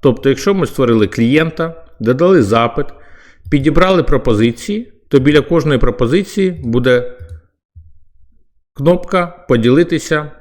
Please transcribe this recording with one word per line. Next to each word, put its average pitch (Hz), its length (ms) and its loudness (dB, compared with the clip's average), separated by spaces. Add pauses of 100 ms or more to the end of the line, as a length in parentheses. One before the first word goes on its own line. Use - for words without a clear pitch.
Тобто, 135 280 0
якщо 202 240 0
ми 185 120 -2
створили 117 420 0
клієнта, 156 760 -2 (140)
додали 139 440 2
запит, 117 420 0 (680)
підібрали 156 520 2
пропозиції, 120 920 -2 (160)
то 143 100 4
біля 147 220 2
кожної 147 380 0
пропозиції 139 720 0
буде 123 680 -2 (1600)
кнопка 175 540 -2 (220)
«Поділитися 143 920 0